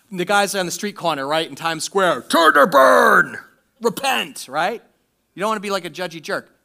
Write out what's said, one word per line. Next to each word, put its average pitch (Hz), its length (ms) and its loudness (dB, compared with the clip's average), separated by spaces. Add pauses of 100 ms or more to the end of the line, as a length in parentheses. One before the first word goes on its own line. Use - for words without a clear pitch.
(120)
the 180 140 -6
guys 202 300 0
on 190 100 -2
the 165 60 -8
street - 240 -8
corner, 143 320 -4
right, 160 200 -2
in 139 80 -14
Times 160 280 -6
Square, 170 400 0
"Turn 311 340 4
or 277 80 8
burn. 240 720 4 (440)
Repent," 226 680 -4
right? 170 340 -4 (540)
You 165 60 -8
don't 214 80 -2
wanna 214 100 -2
be 202 100 -8
like 190 160 -4
a 165 60 -10
judgy 165 280 -10
jerk. 156 300 -8 (160)